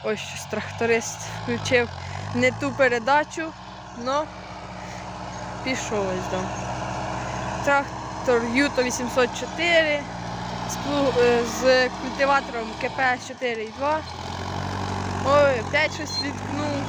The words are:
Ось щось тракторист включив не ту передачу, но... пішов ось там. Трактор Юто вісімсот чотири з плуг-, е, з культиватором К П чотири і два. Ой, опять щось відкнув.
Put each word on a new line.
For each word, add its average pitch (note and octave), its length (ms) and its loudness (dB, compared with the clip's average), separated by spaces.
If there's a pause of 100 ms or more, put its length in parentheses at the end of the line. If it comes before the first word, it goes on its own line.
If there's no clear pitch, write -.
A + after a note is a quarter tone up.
Ось G#3+ 160 -2
щось - 240 -10
тракторист A#3 720 0 (240)
включив A#3+ 460 2 (460)
не B3 160 4
ту C#4 200 -2
передачу, C#4 800 2 (520)
но... C#4 200 0 (1400)
пішов A3+ 440 -2
ось F#3 220 -4
там. F#3 160 -2 (1160)
Трактор C4+ 760 2 (120)
Юто C#4 280 4
вісімсот B3 480 2 (100)
чотири D#4 600 4 (720)
з - 60 -4
плуг-, C#4 420 2
е, A#3+ 240 6 (180)
з B3+ 280 6
культиватором C4+ 800 0 (120)
К B3+ 160 -2
П B3+ 220 2 (100)
чотири A#3+ 340 -4
і A3 160 -6
два. D4+ 220 0 (1300)
Ой, C#4 340 6
опять D4 340 0
щось - 280 -4
відкнув. D4 680 -2